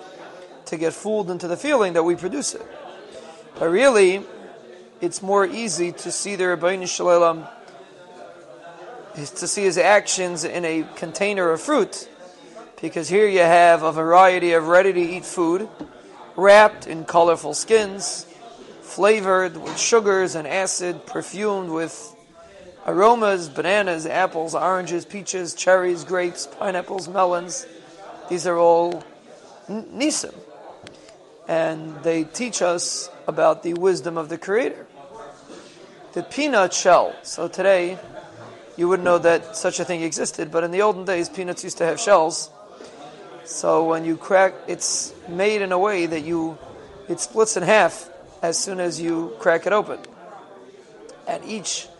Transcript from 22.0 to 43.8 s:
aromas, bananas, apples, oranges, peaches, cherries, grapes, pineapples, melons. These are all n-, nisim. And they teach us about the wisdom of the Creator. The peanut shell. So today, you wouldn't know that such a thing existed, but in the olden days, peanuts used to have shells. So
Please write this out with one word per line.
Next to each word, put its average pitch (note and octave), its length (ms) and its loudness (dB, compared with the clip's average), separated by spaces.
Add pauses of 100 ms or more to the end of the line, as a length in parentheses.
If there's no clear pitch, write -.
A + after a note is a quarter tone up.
aromas, G3 640 4
bananas, E3 560 0
apples, E3 480 -2
oranges, E3+ 500 -2
peaches, F#3 480 -8
cherries, F3+ 520 2
grapes, F3+ 420 -4
pineapples, F3+ 600 -6
melons. F3+ 600 -2 (640)
These F3 160 -4
are E3+ 100 0
all E3+ 480 4 (640)
n-, G#3 260 -10
nisim. C4+ 380 -4 (1120)
And D#3+ 560 -4
they E3 220 0
teach G#3+ 380 -8
us F3 480 -4 (160)
about D#3+ 360 2
the E3+ 120 -4
wisdom E3+ 420 0
of D#3 140 -6
the E3 80 -8
Creator. A#3+ 480 -4 (1300)
The F3 80 -6
peanut A#3 500 0
shell. D3+ 420 4 (100)
So - 220 -8
today, F3+ 520 2 (800)
you E3+ 100 2
wouldn't F3+ 160 0
know F3 140 4
that D#3+ 360 2
such - 260 -4
a E3+ 40 -4
thing E3+ 160 -6
existed, E3 500 -6
but E3 140 0
in E3+ 60 -4
the F3+ 100 0
olden G3+ 240 0
days, F3 240 -2
peanuts F3+ 360 -8
used F3+ 140 -12
to E3+ 60 -2
have D#3+ 160 -2
shells. E3 480 4 (960)
So E3 400 0